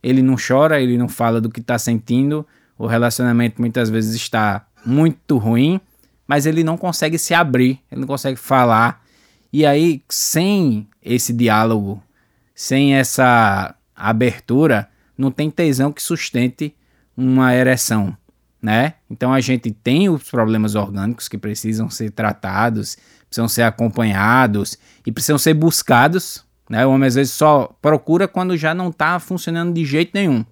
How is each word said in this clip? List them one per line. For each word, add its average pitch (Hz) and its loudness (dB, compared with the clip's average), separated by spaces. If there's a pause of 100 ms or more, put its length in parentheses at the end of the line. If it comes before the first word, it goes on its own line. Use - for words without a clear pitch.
Ele 131 2
não 131 4
chora, 143 2
ele 123 0
não 120 0
fala 117 0
do 113 -4
que 117 -12
tá 120 -4
sentindo, 127 -2 (320)
o 113 -8
relacionamento 117 0
muitas 117 -2
vezes 110 -2
está 107 -2 (200)
muito 147 0
ruim, 120 0 (460)
mas 143 0
ele 160 0
não 160 -2
consegue 165 -4
se - -2
abrir, 131 2 (120)
ele 135 -8
não 131 -6
consegue 139 -6
falar. 120 2 (500)
E 151 2
aí, 147 2
sem 160 0 (160)
esse 120 -2
diálogo, 110 0 (540)
sem 139 0
essa 120 2 (200)
abertura, 127 0 (280)
não 131 -2
tem 151 -4
tesão 147 0
que - -14
sustente 147 -4 (400)
uma 127 2
ereção, 117 0 (460)
né? 117 0 (140)
Então 127 -2
a 135 2
gente 117 -2
tem 151 0
os 151 -2
problemas 110 0
orgânicos 101 -4
que 107 -12
precisam 110 -6
ser 107 -8
tratados, 107 -4 (300)
precisam 113 -4
ser 117 0
acompanhados 110 0 (280)
e 120 -6
precisam 147 -2
ser 160 2
buscados, 151 0 (260)
né? 113 2
O 135 4
homem 135 4
às 120 0
vezes 131 0
só 151 2
procura 156 2
quando 180 -4
já 156 -2
não 180 -4
tá 170 -2
funcionando 170 -4
de 165 -2
jeito 156 -2
nenhum. 156 0